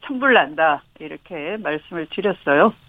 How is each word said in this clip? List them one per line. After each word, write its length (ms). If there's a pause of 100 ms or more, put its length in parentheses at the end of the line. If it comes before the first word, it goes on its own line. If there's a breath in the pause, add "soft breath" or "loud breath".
천불난다." 760 (160)
이렇게 640
말씀을 500
드렸어요. 600 (140)